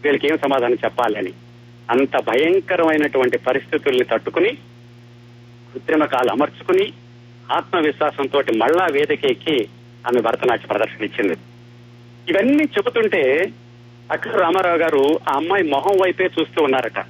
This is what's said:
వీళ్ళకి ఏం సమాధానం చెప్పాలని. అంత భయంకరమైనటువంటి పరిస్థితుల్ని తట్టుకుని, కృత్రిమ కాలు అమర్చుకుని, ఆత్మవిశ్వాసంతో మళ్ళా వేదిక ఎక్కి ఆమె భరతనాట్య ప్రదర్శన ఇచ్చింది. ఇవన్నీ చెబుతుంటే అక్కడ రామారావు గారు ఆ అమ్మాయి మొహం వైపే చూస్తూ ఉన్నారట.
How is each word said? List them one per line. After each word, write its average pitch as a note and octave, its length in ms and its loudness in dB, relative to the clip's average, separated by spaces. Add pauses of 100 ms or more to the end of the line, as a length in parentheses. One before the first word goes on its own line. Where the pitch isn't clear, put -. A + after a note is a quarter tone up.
వీళ్ళకి C#3+ 240 0
ఏం D#3 100 0
సమాధానం C3 360 0
చెప్పాలని. G#2+ 580 -2 (580)
అంత C3 260 0
భయంకరమైనటువంటి D3+ 1200 2
పరిస్థితుల్ని C3 680 0
తట్టుకుని, A#2+ 440 0 (1200)
కృత్రిమ D#3 320 -2
కాలు B2 260 0
అమర్చుకుని, B2 640 -2 (600)
ఆత్మవిశ్వాసంతో D3 920 -2 (140)
మళ్ళా D#3 300 2
వేదిక D3 380 0
ఎక్కి B2 440 -2 (380)
ఆమె B2 140 2
భరతనాట్య A2+ 460 -2
ప్రదర్శన G#2+ 380 -4
ఇచ్చింది. G2 300 -2 (920)
ఇవన్నీ C4+ 360 2
చెబుతుంటే G3 880 0 (600)
అక్కడ - 200 -6
రామారావు F3+ 440 2
గారు D#3 520 2
ఆ C#3 80 -2
అమ్మాయి F3 280 0
మొహం D#3 340 0
వైపే F#3 260 0
చూస్తూ E3 400 0
ఉన్నారట. B2+ 340 -2 (120)